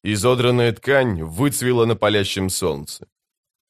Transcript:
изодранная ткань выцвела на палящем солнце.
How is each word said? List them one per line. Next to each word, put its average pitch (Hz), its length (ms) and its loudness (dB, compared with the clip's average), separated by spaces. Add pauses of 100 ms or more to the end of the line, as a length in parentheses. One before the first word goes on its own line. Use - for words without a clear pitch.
изодранная 120 680 2
ткань 123 520 0
выцвела 120 640 0
на 113 100 0
палящем 101 540 0
солнце. 76 560 -6 (640)